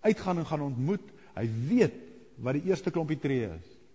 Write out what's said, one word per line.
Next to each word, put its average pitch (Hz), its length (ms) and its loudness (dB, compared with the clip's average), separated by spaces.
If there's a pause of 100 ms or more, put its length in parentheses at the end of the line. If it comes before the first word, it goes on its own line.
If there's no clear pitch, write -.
uitgaan 185 360 2
en 160 80 -2
gaan 147 160 -2
ontmoet. 143 400 -2 (340)
Hy 113 140 -2 (180)
weet 208 260 6 (440)
wat 123 160 -2
die 143 160 0
eerste 180 220 0
klompie 156 280 -2
tree 127 300 0
is. 82 280 -12 (180)